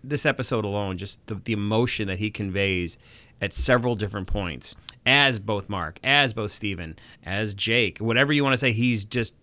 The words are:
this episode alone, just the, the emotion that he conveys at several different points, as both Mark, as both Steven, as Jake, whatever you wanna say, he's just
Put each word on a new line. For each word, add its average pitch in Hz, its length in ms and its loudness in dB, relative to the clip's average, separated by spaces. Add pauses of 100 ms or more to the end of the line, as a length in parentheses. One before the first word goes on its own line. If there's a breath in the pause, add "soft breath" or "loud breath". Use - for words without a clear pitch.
this 139 220 -4
episode 127 380 0
alone, 101 340 -2
just - 280 -10
the, 113 100 -6
the 113 160 -4
emotion 110 560 0
that 92 100 -4
he 107 120 -2
conveys 95 680 -2 (420 loud breath)
at 101 120 -4
several 123 420 2
different 98 340 -4
points, 85 480 -4 (280 loud breath)
as 135 340 4
both 101 300 -4
Mark, 87 360 -6
as 135 280 4
both 107 200 -4
Steven, 87 440 -6 (280 loud breath)
as 104 300 -4
Jake, 113 440 2
whatever 117 340 2
you 143 120 4
wanna 135 120 2
say, 123 160 2
he's 113 320 2
just 113 380 -4